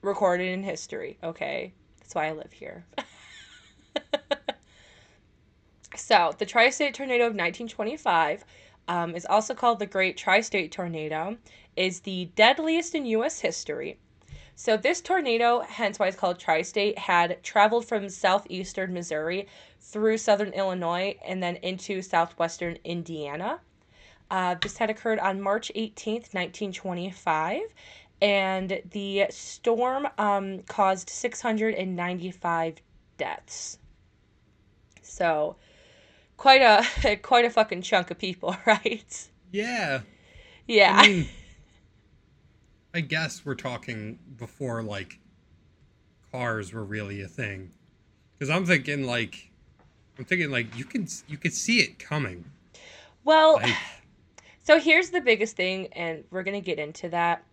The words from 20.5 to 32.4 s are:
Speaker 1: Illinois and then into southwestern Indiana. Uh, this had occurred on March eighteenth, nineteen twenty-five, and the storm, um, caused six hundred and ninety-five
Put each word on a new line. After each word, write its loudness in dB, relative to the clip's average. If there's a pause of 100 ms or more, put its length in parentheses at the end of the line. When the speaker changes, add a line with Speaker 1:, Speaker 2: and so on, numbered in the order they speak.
Speaker 1:
Illinois -2
and -6
then -4
into -6
southwestern -2
Indiana. -6 (720)
Uh, 0
this -6
had 0
occurred -2
on -2
March -2
eighteenth, -6
nineteen -6
twenty-five, -4 (580)
and 0 (100)
the 0
storm, -2 (100)
um, 0
caused 0
six -6
hundred 0
and -6
ninety-five -4 (420)